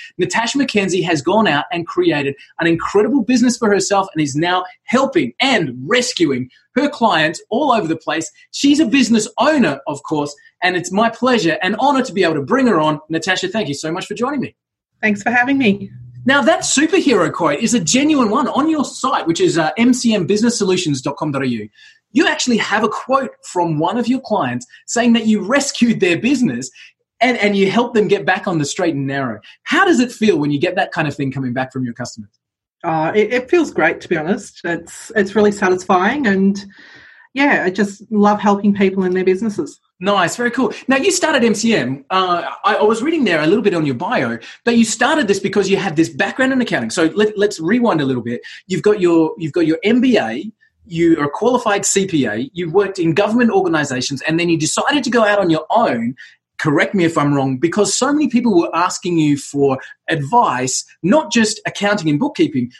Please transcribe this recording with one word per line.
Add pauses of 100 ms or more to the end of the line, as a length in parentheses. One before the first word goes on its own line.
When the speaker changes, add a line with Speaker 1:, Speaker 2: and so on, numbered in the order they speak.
(180)
Speaker 1:
Natasha
McKenzie
has
gone
out
and
created (240)
an
incredible
business
for
herself
and
is
now (220)
helping
and (100)
rescuing (240)
her
clients
all
over
the
place. (220)
She's
a
business (100)
owner,
of
course, (300)
and
it's
my
pleasure
and
honor
to
be
able
to
bring
her
on. (100)
Natasha,
thank
you
so
much
for
joining
me. (440)
Speaker 2:
Thanks
for
having
me. (320)
Speaker 1:
Now,
that
superhero
quote
is
a
genuine
one
on
your
site,
which
is,
uh,
M
C
M
business
solutions
dot
com
dot
A
U. (440)
You
actually
have
a
quote (100)
from
one
of
your
clients (220)
saying
that
you
rescued
their
business (500)
and,
and
you
helped
them
get
back
on
the
straight
and
narrow. (240)
How
does
it
feel
when
you
get
that
kind
of
thing
coming
back
from
your
customers? (540)
Speaker 2:
Uh,
it,
it
feels
great,
to
be
honest.
It's,
it's
really
satisfying
and, (680)
yeah,
I
just (100)
love
helping
people
in
their
businesses. (200)
Speaker 1:
Nice,
very
cool. (160)
Now,
you
started
M
C
M.
Uh, (140)
I,
I
was
reading
there
a
little
bit
on
your
bio (280)
that
you
started
this
because
you
had
this
background
in
accounting.
So (100)
let,
let's
rewind
a
little
bit. (240)
You've
got
your,
you've
got
your
M
B
A, (360)
you
are
a
qualified
C
P
A,
you've
worked
in
government
organisations,
and
then
you
decided
to
go
out
on
your
own. (420)
Correct
me
if
I'm
wrong,
because
so
many
people
were
asking
you
for (320)
advice, (200)
not
just
accounting
and
bookkeeping,